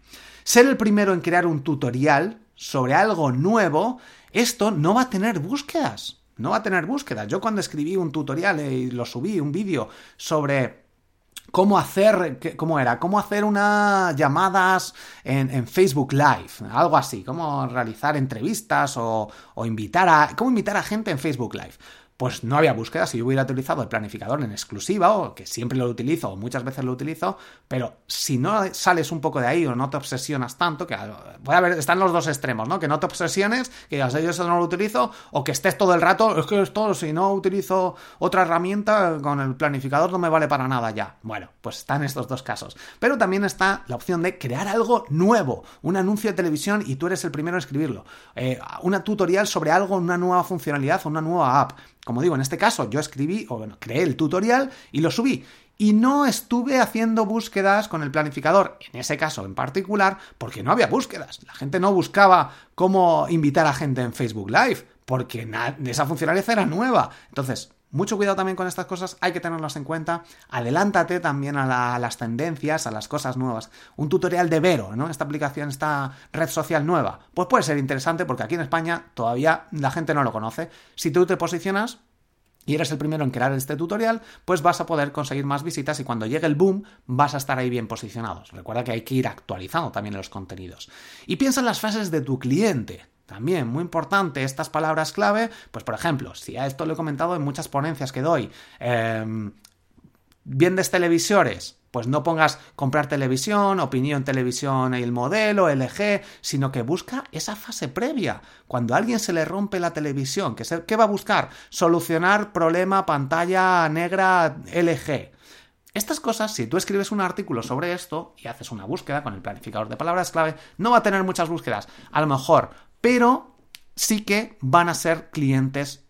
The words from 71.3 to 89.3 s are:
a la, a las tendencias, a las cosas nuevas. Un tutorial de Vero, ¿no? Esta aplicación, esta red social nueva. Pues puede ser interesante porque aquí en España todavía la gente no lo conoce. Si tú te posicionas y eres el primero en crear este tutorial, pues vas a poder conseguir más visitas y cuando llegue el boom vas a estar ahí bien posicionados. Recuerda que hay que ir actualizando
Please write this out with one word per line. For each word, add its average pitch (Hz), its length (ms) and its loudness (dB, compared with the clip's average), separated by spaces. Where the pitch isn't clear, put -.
a 135 80 2
la, 123 280 0
a 123 40 -2
las 120 180 -4
tendencias, 147 720 -4
a 120 40 -6
las 107 160 -8
cosas 135 300 -6
nuevas. 127 340 -4
Un 151 120 -2
tutorial 175 400 2
de 156 120 2
Vero, 120 360 2
¿no? 147 140 -2
Esta 151 140 -4
aplicación, 147 440 -6
esta 139 440 -4
red 165 160 -2
social 156 380 0
nueva. 151 340 0
Pues 175 140 0
puede 233 160 2
ser 147 120 0
interesante 143 480 -2
porque 120 200 -4
aquí 127 100 -4
en 170 80 -2
España 165 500 -4
todavía 127 600 0
la 143 180 -2
gente 160 240 -2
no 147 80 2
lo 117 100 0
conoce. 113 380 -6
Si - 160 -2
tú 175 160 4
te 180 100 0
posicionas 180 600 -2
y 143 120 0
eres 151 160 0
el 156 40 -4
primero 151 280 -2
en 131 60 0
crear 127 220 0
este 135 240 -4
tutorial, 220 460 -2
pues 175 160 2
vas 226 180 2
a 165 60 -4
poder 143 260 -2
conseguir 139 320 -4
más 139 180 -4
visitas 147 380 -6
y 131 40 -8
cuando 117 200 -4
llegue 151 220 -2
el 147 80 2
boom 190 300 2
vas 139 300 2
a - 20 -4
estar 135 220 -4
ahí 127 100 0
bien 120 200 -4
posicionados. 110 640 -10
Recuerda 110 320 -6
que 120 80 -6
hay 113 100 -4
que 131 140 -4
ir 127 120 2
actualizando 101 640 -8